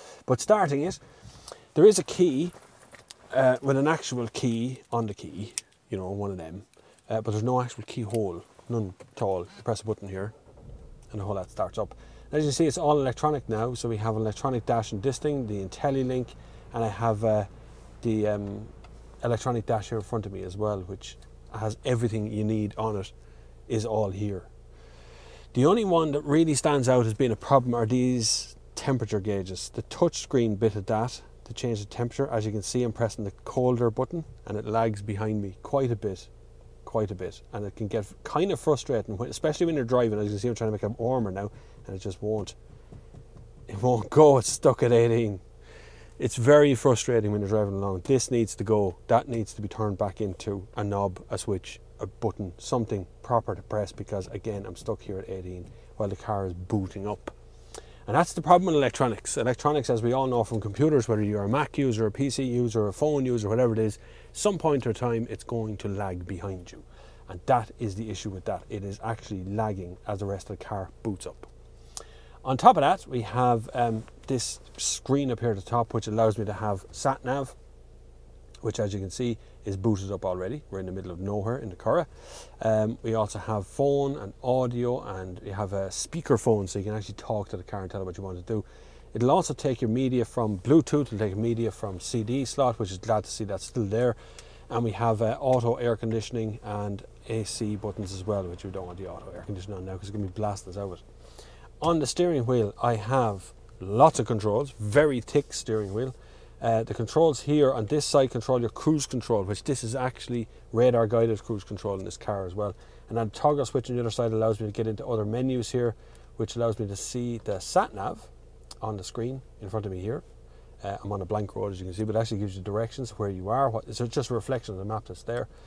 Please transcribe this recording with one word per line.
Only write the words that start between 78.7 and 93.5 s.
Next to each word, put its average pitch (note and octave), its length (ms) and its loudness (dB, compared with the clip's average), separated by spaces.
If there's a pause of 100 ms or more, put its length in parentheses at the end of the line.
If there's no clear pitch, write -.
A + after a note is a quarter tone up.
as G#2 160 -2
you G2 60 -4
can F#2+ 100 -6
see, A#2+ 260 -2 (280)
is G2 120 -4
booted F#2+ 340 0
up G2 140 -6
already. F#2+ 460 -4
We're G2 80 -8
in F#2 80 -6
the F#2 60 -8
middle F#2 180 -8
of E2+ 80 -10
nowhere G#2 400 -2
in A2 100 -8
the F2+ 80 -12
Curragh. D#3+ 300 0 (560)
Um, A2 400 2
we A2+ 120 -2
also G#2+ 240 0
have G#2 280 -4
phone C#3 500 0
and G#2 160 -10 (100)
audio, B2 600 0
and F#2 380 -10
we G2+ 100 -12
have G2 220 -4
a G2 180 -2
speaker - 480 0
phone, G2+ 300 2
so G#2 100 -6
you F#2+ 80 -4
can G#2+ 80 -4
actually G#2 220 -8
talk G#2 340 -6
to G2+ 60 -8
the F2+ 60 -10
car G2 200 -10
and F2+ 80 -8
tell G2 100 -8
it F#2+ 40 -6
what F2+ 120 -8
you G2+ 60 -10
want F#2 160 -8
to F2 60 -12
do. A2 200 -2 (500)
It'll B2 180 4
also E3 200 2
take C3 300 -2
your A2+ 80 0
media B2+ 340 2
from G#2+ 340 -2
Bluetooth, D3 540 4
it'll G#2 60 -6
take G2 180 0
media A2+ 340 0
from G2 300 -8
C A#2 220 -4
D B2+ 220 -2
slot, B2+ 340 2
which F#2+ 140 -4
is F#2 60 -8
glad G#2+ 260 0
to - 60 -14
see - 140 -6
that's G2 220 -6